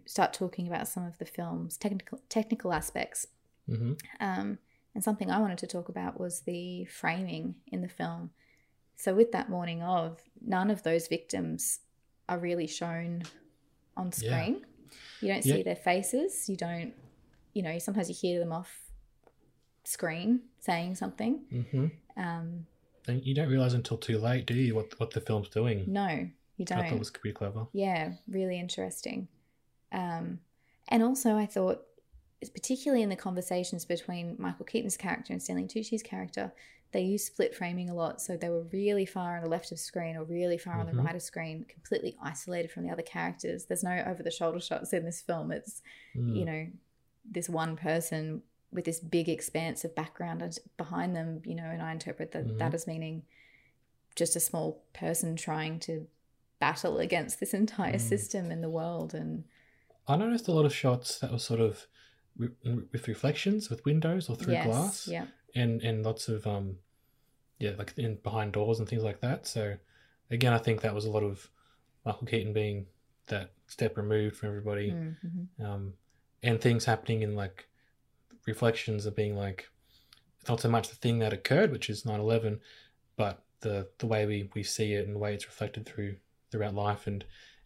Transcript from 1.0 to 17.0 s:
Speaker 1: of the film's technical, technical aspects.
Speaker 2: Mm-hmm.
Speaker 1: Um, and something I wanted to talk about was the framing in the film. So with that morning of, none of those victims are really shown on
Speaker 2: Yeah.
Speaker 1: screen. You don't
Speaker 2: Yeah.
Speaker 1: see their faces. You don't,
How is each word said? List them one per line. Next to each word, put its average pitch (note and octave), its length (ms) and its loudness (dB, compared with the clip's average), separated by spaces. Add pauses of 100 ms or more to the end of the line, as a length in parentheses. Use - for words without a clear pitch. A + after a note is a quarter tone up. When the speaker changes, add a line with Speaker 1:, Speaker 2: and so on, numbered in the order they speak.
Speaker 1:
of E3+ 120 -10
the F3 80 -8
film's E3+ 520 -4
technical, - 420 -2 (100)
technical A3 440 0
aspects. - 520 -2 (440)
Speaker 2:
Mm-hmm. A#2 240 0 (260)
Speaker 1:
Um, G3 380 -2 (380)
and G3 80 -4
something G3+ 260 0
I F#3+ 100 4
wanted F#3+ 200 2
to F#3 80 -6
talk F3 220 -6
about F3+ 300 -4
was F3 220 -4
the F3+ 440 -4
framing E3+ 680 -2 (120)
in F#3 140 -4
the F3+ 80 -2
film. E3+ 420 -6 (640)
So - 180 2
with A3+ 180 8
that F3+ 180 0
morning E3+ 340 -2
of, E3+ 360 2 (220)
none F#3+ 280 2
of G3+ 140 2
those E3 240 4
victims E3 720 -2 (480)
are F3+ 120 0
really F3 280 0
shown E3+ 560 -4 (720)
on F#3 120 -2 (120)
Speaker 2:
Yeah. A#2 220 2
Speaker 1:
screen. C#4 240 0 (560)
You G#3 80 2
don't G3 160 2
Speaker 2:
Yeah. C#3 100 6
Speaker 1:
see F#3+ 80 2
their F3+ 120 0
faces. G#3 760 2
You F#3+ 80 -2
don't, E3+ 360 -4 (600)